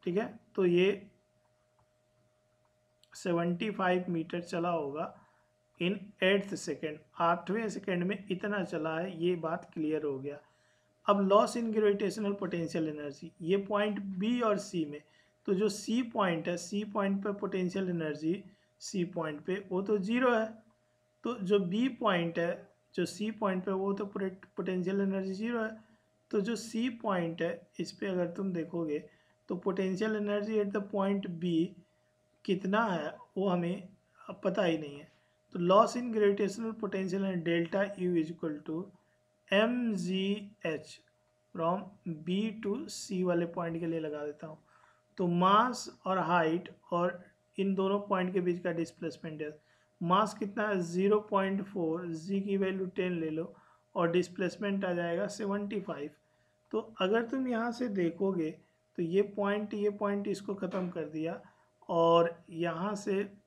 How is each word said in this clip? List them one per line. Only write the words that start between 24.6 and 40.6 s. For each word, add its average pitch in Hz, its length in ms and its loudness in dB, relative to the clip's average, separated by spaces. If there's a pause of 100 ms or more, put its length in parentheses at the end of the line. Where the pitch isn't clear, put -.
energy 190 320 0
zero 226 300 -2
है, 220 80 -2 (600)
तो 208 100 2
जो 220 160 0
सी 233 320 -2 (140)
point 170 400 0
है 170 280 -4 (100)
इस 170 120 -4
पे - 140 -6
अगर 180 260 0
तुम 196 200 -4
देखोगे 160 460 -2 (500)
तो 185 180 -2
potential 190 520 0
energy 208 460 0
at 202 100 -4
the 202 160 -2
point 196 400 0 (120)
B 175 120 2 (880)
कितना 196 400 2
है 160 300 -2 (220)
वो 196 120 2
हमें 180 400 0 (400)
अब 190 160 -12
पता 190 200 2
ही 165 140 4
नहीं 143 200 -8
है। 151 120 -20 (440)
तो 175 120 0
loss 214 300 8
in 240 180 -4
gravitational 208 680 2
potential 190 400 0
and 180 240 0
delta 170 420 2 (100)
U 180 220 2
is 165 140 -4
equal 151 300 -4
to 160 160 -4 (640)
एम 226 480 2
जी 190 340 0 (360)